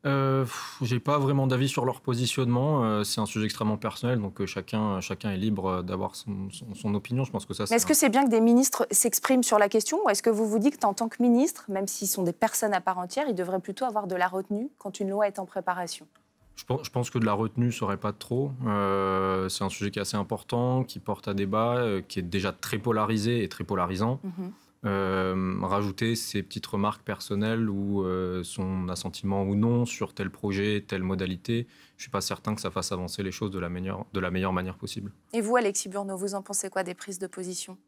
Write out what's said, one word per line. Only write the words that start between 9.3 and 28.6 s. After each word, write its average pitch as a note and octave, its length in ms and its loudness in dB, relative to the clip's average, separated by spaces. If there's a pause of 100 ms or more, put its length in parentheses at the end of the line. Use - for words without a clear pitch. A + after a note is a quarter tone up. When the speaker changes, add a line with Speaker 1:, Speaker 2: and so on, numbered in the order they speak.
Speaker 2:
sur G#3+ 160 4
la G#3 120 6
question, D4+ 340 2
ou A3+ 60 4
est-ce G3+ 120 2
que A#3 60 4
vous A3 180 4
vous G#3+ 120 2
dites C4+ 200 2
qu'en G#3 140 2
tant A3+ 160 -2
que - 140 -2
ministre, B3 480 4
même F#3+ 180 -2
s'ils - 180 -4
sont F#3 160 0
des E3+ 120 2
personnes A3 400 0
à F3+ 80 0
part F#3 160 0
entière, F3+ 320 -2
ils G#3 40 0
devraient F3+ 260 -2
plutôt G3+ 260 -6
avoir G#3 200 -2
de F3+ 80 -4
la F3+ 140 2
retenue G3+ 480 -2
quand - 240 -10
une G3 80 0
loi G#3 180 2
est G3+ 120 -4
en F#3+ 80 -8
préparation ? F3+ 600 -6 (500)
Speaker 1:
Je - 100 -18
pen-, - 160 -2
je - 80 -10
pense B2 180 -2
que B2+ 100 -2
de A2+ 60 4
la G#2+ 80 4
retenue A2+ 400 0
serait G2 240 -2
pas G#2 160 -4
de - 60 -10
trop. C3+ 340 -2 (140)
Euh, F#2+ 840 2
c'est - 160 -4
un F#2+ 60 -2
sujet G2+ 200 -4
qui G#2 100 -4
est - 20 -2
assez G#2 160 -2
important, B2 680 0
qui - 140 -10
porte - 300 -6
à G2+ 40 -2
débat, G#2+ 440 2
euh, G#2+ 300 0
qui - 120 -6
est F#2 40 -2
déjà F#2 300 0
très - 240 -4
polarisé A2 680 2
et F2+ 60 -2
très - 160 -8
polarisant. F#2+ 580 0
Speaker 2:
Mhm. F#3 300 -8 (340)
Speaker 1:
Euh, F#2+ 760 0
rajouter G2+ 520 0
ces G#2 280 -4
petites - 240 -8
remarques G#2 380 -2
personnelles G#2+ 680 -2
ou, G2 340 0
euh, F#2 400 -2
son F#2 460 -4